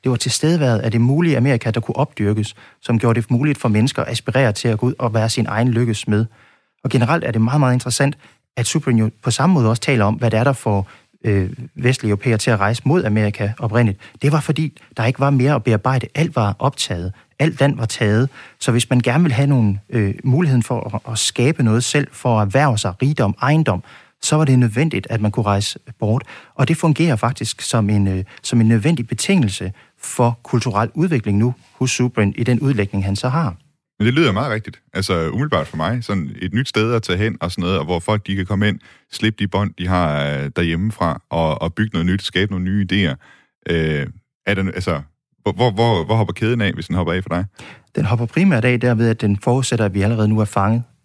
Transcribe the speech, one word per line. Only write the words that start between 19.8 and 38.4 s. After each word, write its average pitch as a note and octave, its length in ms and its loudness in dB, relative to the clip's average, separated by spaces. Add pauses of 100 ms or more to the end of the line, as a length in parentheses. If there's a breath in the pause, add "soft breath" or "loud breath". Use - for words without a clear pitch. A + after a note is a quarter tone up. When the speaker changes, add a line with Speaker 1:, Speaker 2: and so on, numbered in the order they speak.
Speaker 1:
øh, G2+ 240 0 (100)
muligheden C3 380 4
for A2 320 -4
at, A2+ 180 -8
at A2 60 -4
skabe - 440 0
noget A2+ 220 2
selv, C#3+ 280 0
for A2+ 280 0
at G#2 60 2
erhverve B2 320 2
sig F#2+ 240 -4
rigdom, B2+ 400 0
ejendom, C#3+ 400 2 (400 loud breath)
så - 140 0
var D#3 80 2
det C3+ 140 4
nødvendigt, B2 520 0
at A2 100 -2
man G#2+ 100 0
kunne G#2 160 -2
rejse G2+ 320 0 (200)
bort. A2 240 0 (320 loud breath)
Og C3+ 140 0
det E3 80 2
fungerer D#3+ 400 2
faktisk - 460 -4
som G#2+ 280 0
en, G2+ 180 2
øh, F#2+ 160 -2 (180 loud breath)
som A#2+ 180 2
en A2 80 6
nødvendig A#2 400 2
betingelse A2 640 0 (280 soft breath)
for A#2+ 420 0
kulturel A2 520 -2
udvikling A#2+ 440 0
nu B2 160 2 (240)
hos B2+ 120 0
Zubrin A2 480 0
i B2 60 0
den B2 160 2
udlægning, G2+ 440 -2
han G2 120 -2
så B2+ 120 -4
har. C3 260 -2 (440)
Speaker 2:
Men G#2 80 0
det A#2+ 80 2
lyder D3 180 2
meget A#2+ 200 -2
rigtigt. G#2 280 -8 (120)
Altså, F2+ 360 -2
umiddelbart F#2+ 380 -2
for - 100 -12
mig. A2+ 280 -2
Sådan F2+ 260 -4 (120)
et F2+ 120 -6
nyt C3 140 0
sted A2 260 0
at A2 80 0
tage F2+ 160 -2
hen G#2+ 220 -2
og F2+ 100 -4
sådan G#2 120 -6
noget, F2+ 160 0
og D2 60 -2
hvor E2+ 140 -4
folk, G#2 280 -2
de G2 100 -4
kan F#2 100 -4